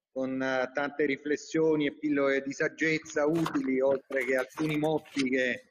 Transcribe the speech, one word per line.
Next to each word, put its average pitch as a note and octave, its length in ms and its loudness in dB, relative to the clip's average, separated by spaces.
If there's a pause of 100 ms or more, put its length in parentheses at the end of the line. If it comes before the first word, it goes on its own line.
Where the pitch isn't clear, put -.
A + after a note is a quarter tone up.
(100)
con, C3 320 -4
eh, C3 320 0
tante C#3+ 300 -2
riflessioni D3 840 0
e C#3 100 -4
pillole C#3 460 2
di C3+ 100 -6
saggezza D#3 720 -2
utili, D3 560 0
oltre C3+ 440 0
che C3 100 0
alcuni D3+ 440 -2
motti D3 500 0
che B2+ 220 0 (200)